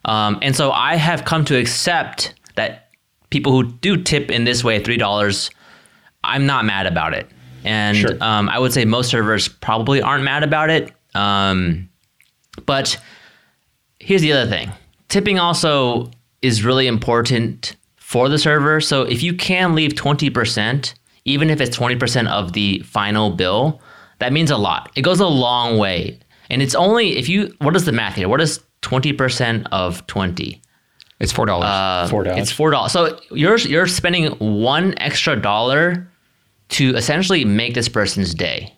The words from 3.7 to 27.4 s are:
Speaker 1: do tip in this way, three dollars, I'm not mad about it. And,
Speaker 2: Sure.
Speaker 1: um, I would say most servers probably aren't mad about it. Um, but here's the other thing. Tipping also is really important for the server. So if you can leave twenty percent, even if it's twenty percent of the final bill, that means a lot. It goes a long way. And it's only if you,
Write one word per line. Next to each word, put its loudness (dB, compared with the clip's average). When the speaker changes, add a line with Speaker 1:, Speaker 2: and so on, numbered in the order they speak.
Speaker 1:
do 0
tip -2
in 0
this 0
way, 2
three -2
dollars, 0
I'm 0
not 2
mad -2
about -2
it. -8
And, 0
Speaker 2:
Sure. 2
Speaker 1:
um, 0
I -2
would 0
say 0
most 0
servers 0
probably 0
aren't 0
mad -2
about 0
it. 0
Um, 0
but -2
here's 2
the 2
other 2
thing. -6
Tipping 0
also 0
is 2
really 2
important -2
for 0
the 2
server. 2
So 0
if -2
you -2
can 0
leave 0
twenty 0
percent, -2
even 2
if 2
it's -2
twenty 0
percent 0
of -4
the 0
final 0
bill, 0
that -2
means 2
a 2
lot. -2
It -2
goes 2
a 4
long 2
way. -2
And 0
it's -2
only 2
if -4
you, 0